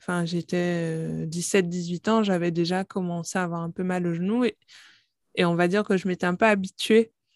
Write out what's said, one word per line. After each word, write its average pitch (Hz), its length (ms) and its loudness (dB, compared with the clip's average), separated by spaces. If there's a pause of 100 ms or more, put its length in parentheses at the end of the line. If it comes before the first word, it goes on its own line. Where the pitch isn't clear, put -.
Enfin, 175 240 -2
j'étais, 170 320 -4
euh, 160 680 -2
dix-sept, 175 420 0
dix-huit 175 380 -6
ans, 220 160 4
j'avais 175 300 0
déjà 175 320 0
commencé 175 520 -6
à 185 60 0
avoir 170 200 -4
un 165 100 -6
peu - 100 -8
mal 180 240 -2
au 170 80 -2
genou 202 300 0
et, - 120 -2 (760)
et 185 100 2
on 170 120 2
va 175 100 4
dire 196 160 2
que 202 140 0
je 185 100 -2
m'étais 180 200 -2
un 180 100 0
peu 226 100 4
habituée 214 640 4 (260)